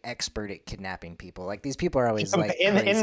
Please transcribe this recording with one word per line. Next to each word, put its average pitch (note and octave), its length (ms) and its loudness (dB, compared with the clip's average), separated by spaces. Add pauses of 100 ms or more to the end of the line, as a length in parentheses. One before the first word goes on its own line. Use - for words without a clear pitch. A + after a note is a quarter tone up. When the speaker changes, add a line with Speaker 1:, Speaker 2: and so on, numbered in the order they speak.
Speaker 1:
expert A2 480 -6
at E2+ 140 -12
kidnapping F#2 500 -10
people. F2+ 300 -14
Like, G2+ 160 -8
these C3+ 160 -6
people D#3+ 240 2
are B2 60 4
Speaker 2:
He - 20 4
Speaker 1:
always, G#2+ 240 0
Speaker 2:
compa-, G3 60 4
Speaker 1:
like, A2 200 0
Speaker 2:
in, G3 160 4
in G#3+ 100 4
the G3 60 4 (120)